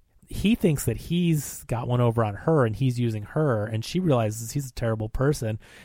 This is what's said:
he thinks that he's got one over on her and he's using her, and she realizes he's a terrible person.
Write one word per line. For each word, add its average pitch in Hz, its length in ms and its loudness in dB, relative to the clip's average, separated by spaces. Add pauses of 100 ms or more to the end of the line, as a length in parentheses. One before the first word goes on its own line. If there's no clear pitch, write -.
(260)
he - 280 0
thinks 160 320 2
that 113 100 0
he's 165 680 -2
got 123 220 -6
one 123 140 2
over 117 240 4
on 104 100 -2
her 147 300 2
and 110 100 0
he's 123 240 0
using 110 260 -2
her, 120 420 0
and 113 180 -4
she 175 160 -2
realizes 113 520 0
he's 139 180 -4
a - 20 -16
terrible 110 380 -2
person. 123 480 0 (260)